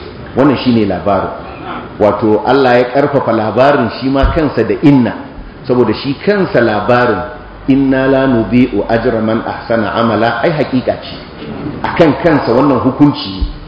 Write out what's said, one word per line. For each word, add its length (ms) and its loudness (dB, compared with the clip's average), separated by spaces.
Wannan 240 2
shine 240 2
labarin. 480 -2
Wato 480 2
Allah 320 4
ya 160 4
ƙarfafa 400 0
labarin 580 2
shi 80 -2
ma 240 2
kansa 320 0
da 160 0
inna, 320 4
saboda 320 2
shi 200 -4
kansa 340 0
labarin, 640 2
"Inna 400 2
la 180 2
nudhi'u 640 2
ajra 320 0
man 240 0
ahsana 480 -4
amala," 480 0
ai 80 2
haƙiƙa 480 -2
ce. 180 -14
Akan 260 2
kansa 260 2
wannan 320 2
hukunci 640 0